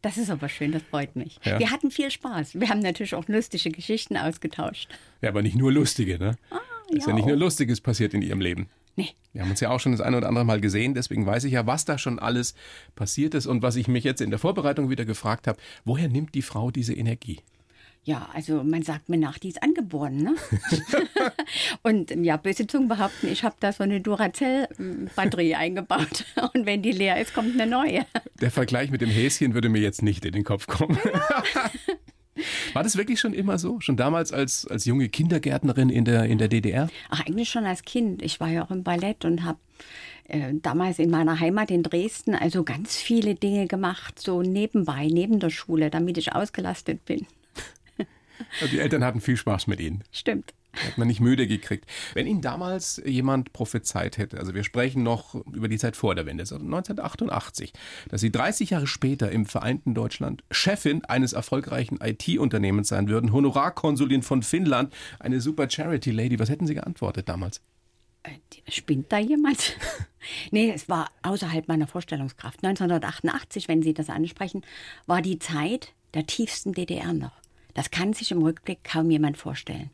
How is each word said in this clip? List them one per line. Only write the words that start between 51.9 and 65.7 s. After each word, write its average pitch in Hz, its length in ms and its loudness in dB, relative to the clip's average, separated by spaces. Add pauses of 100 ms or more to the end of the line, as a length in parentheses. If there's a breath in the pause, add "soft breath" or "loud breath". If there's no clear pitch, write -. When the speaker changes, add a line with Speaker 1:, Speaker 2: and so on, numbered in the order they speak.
Speaker 2:
Wenn - 120 -2
Ihnen 196 140 0
damals 180 640 -4
jemand 131 480 0
prophezeit - 640 -4
hätte, - 220 -4
also 92 160 -6
wir 101 100 -2
sprechen 127 380 0
noch 117 320 0 (180)
über 110 160 -4
die 110 80 0
Zeit 117 180 -2
vor 95 200 0
der 85 100 -2
Wende, 76 180 -6
also 104 140 -10
neunzehnhundertachtundachtzig, - 1160 -6 (340 loud breath)
dass 101 140 -2
Sie 113 100 2
dreißig 175 380 0
Jahre 151 160 2
später 131 440 0
im 107 140 2
vereinten - 480 -2
Deutschland 113 580 -4
Chefin - 540 0
eines 123 300 2
erfolgreichen 127 680 -2
I-T-Unternehmens 107 840 0
sein 101 200 2
würden, 113 240 2
Honorarkonsulin 139 920 2
von 131 200 2
Finnland, 143 520 2 (240 loud breath)
eine 127 240 -2
super 151 260 -2
Charity-Lady, 123 720 0